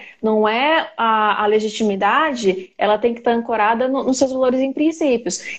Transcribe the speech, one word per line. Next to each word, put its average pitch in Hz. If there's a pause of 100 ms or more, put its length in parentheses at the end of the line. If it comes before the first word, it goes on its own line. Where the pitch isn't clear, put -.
(220)
Não 220
é 285
a, 214
a 208
legitimidade, 214
ela 208
tem 233
que 233
tá 240
ancorada 233
no, 269
nos 262
seus 262
valores 262
e 269
princípios. 294 (160)